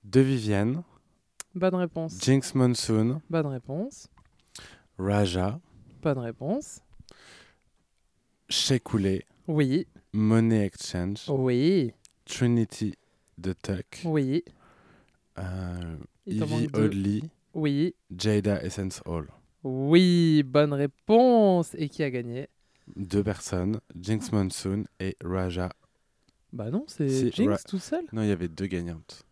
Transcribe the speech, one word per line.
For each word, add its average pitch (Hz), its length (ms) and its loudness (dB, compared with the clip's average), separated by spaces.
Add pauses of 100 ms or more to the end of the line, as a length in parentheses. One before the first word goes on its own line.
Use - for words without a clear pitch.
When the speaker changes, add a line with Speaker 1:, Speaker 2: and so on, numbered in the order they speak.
Speaker 1:
De 104 180 4
Vivienne. 120 600 0 (680)
Speaker 2:
Bonne 185 220 0
réponse. 165 460 -4
Speaker 1:
Jinx 135 340 2
Monsoon. 123 720 2
Speaker 2:
Bonne 165 180 -2
réponse. 143 600 -10 (920)
Speaker 1:
Raja. 98 640 0 (420)
Speaker 2:
Bonne 143 180 0
réponse. 131 640 -8 (1700)
Speaker 1:
Shea - 300 0
Coulee. 95 420 0 (260)
Speaker 2:
Oui. 151 400 0 (260)
Speaker 1:
Money 110 520 4
Exchange. 95 640 -6
Speaker 2:
Oui. 135 640 2 (320)
Speaker 1:
Trinity 117 680 0 (480)
the 92 200 -4
Tuck. - 440 -8
Speaker 2:
Oui. 156 380 0 (920)
Speaker 1:
Euh, 90 580 -8 (300)
Speaker 2:
Il 104 140 -4
t'en 107 60 0
Speaker 1:
Yvie 113 180 -2
Speaker 2:
manque 147 80 -4
deux. 110 140 2
Speaker 1:
Oddly. 101 440 0 (240)
Speaker 2:
Oui. 151 420 0 (200)
Speaker 1:
Jada 104 480 2
Essence 95 420 -6
Hall. 82 220 -4 (360)
Speaker 2:
Oui, 156 800 4
bonne 147 300 2
réponse. 202 1040 4
Et 151 120 -4
qui - 140 -4
a 143 60 -2
gagné ? 123 380 -6 (480)
Speaker 1:
Deux 98 280 0
personnes, 98 560 -2 (200)
Jinx 104 320 -4
Monsoon 98 540 0 (140)
et 95 240 -4
Raja. 90 460 -2 (800)
Speaker 2:
Bah 113 200 -6
non, 233 160 -4
c'est 147 220 -4
Speaker 1:
C'est 131 260 0
Speaker 2:
Jinx 208 160 2
Speaker 1:
Ra-, 202 60 0 (120)
Speaker 2:
tout 196 80 -6
seul. 320 260 -6 (100)
Speaker 1:
non, 110 100 -2
il 104 60 2
y - 20 4
avait 87 160 -2
deux 82 180 -6
gagnantes. 87 680 -8